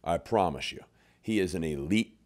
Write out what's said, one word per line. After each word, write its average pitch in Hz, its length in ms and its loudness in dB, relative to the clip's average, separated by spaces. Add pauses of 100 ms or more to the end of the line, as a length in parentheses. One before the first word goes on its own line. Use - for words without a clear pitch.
I 85 140 0
promise 87 560 0
you. - 80 -12 (400)
He 110 200 0
is 90 140 0
an 85 100 -2
elite 78 600 -2